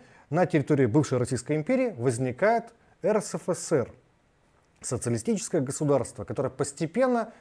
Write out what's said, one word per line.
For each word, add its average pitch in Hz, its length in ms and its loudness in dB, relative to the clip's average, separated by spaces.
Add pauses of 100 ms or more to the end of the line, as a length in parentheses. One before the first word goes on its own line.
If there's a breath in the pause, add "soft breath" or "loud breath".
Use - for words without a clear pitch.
(280 loud breath)
на 170 160 2
территории 143 420 4
бывшей 127 320 2
Российской 123 380 -2
империи 240 400 0
возникает 131 760 0 (260 soft breath)
Р 208 220 2
С - 120 -8
Ф - 140 -6
С - 240 -2
Р, 123 180 0 (920)
социалистическое 139 760 -2
государство, 135 640 0
которое 127 260 -4
постепенно 226 920 -2